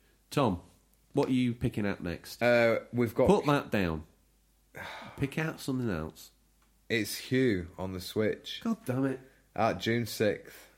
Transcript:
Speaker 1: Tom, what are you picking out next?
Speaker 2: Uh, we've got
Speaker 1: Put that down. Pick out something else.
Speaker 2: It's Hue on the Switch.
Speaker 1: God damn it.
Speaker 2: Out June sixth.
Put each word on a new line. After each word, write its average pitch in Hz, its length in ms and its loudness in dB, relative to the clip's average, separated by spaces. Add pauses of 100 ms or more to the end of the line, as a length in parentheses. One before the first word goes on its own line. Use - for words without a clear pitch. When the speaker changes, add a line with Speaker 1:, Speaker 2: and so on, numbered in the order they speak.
(300)
Speaker 1:
Tom, 113 300 0 (520)
what - 160 2
are 131 40 0
you 127 220 2
picking 120 320 -2
out - 160 -4
next? - 400 -8
Speaker 2:
Uh, 117 380 6 (120)
we've 117 220 0
got 131 140 4
Speaker 1:
Put 180 180 4
that 143 240 2
down. 85 320 0 (1120)
Pick 135 220 -4
out 160 220 -4
something 127 300 -2
else. 80 400 -6 (580)
Speaker 2:
It's 110 280 0
Hue 113 520 2 (100)
on 95 140 -6
the 90 80 -8
Switch. - 640 -2
Speaker 1:
God 226 220 -2
damn 131 180 0
it. 135 160 -2 (340)
Speaker 2:
Out 95 260 2
June 117 260 0
sixth. - 580 -2 (140)